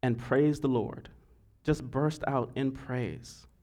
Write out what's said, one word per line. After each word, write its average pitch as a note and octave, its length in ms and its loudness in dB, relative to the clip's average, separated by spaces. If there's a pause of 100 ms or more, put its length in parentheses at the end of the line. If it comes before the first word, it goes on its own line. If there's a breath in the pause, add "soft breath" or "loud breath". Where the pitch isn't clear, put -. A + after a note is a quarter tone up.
and A#2+ 160 2
praised C#3+ 420 4
the C#3+ 80 2
Lord? A#2+ 400 -2 (560)
Just B2+ 260 0
burst D3+ 360 0
out B2 280 0
in C3+ 180 0
praise. B2 720 -6 (160)